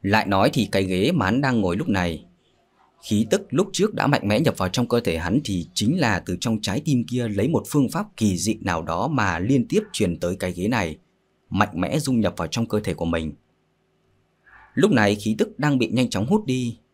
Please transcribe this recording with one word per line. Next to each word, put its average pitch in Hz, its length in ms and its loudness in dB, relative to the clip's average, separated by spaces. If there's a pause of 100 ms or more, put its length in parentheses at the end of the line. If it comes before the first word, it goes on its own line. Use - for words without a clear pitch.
Lại 98 240 2
nói 98 260 4
thì 107 200 0
cái 98 120 2
ghế 95 280 2
mà 117 140 2
hắn 113 140 2
đang 127 200 0
ngồi 90 160 0
lúc 90 120 -4
này, 87 360 -2 (760)
khí 107 280 0
tức - 200 2
lúc 160 220 0
trước - 220 0
đã - 120 0
mạnh 135 220 2
mẽ 107 120 2
nhập 165 180 2
vào 92 100 0
trong 120 200 0
cơ 120 120 2
thể 82 180 -2
hắn 90 260 0
thì 87 300 -4
chính 151 260 0
là 107 260 0
từ 90 140 -4
trong 110 200 -2
trái 107 240 -4
tim 127 200 2
kia 120 240 -4
lấy 104 200 0
một 156 200 2
phương 139 200 2
pháp 202 180 -4 (100)
kỳ 101 200 2
dị 92 240 0
nào 85 220 -2
đó 85 260 -2
mà 101 300 0
liên 120 300 2
tiếp 202 120 2 (120)
truyền 87 280 -2
tới 90 160 -2
cái 92 160 -4
ghế 90 160 -4
này, 98 280 -2 (540)
mạnh 92 300 -2
mẽ 90 180 -2
dung 131 220 0
nhập 92 160 0
vào 85 120 -4
trong 117 200 -4
cơ 107 120 0
thể 98 140 -4
của 82 100 -6
mình. 82 280 -2 (1400)
Lúc 196 160 4
này 107 240 4
khí 107 240 -2
tức - 200 -2
đang 143 200 2
bị 120 140 2
nhanh 120 180 0
chóng - 160 -2
hút 208 200 0
đi. 127 320 -4 (160)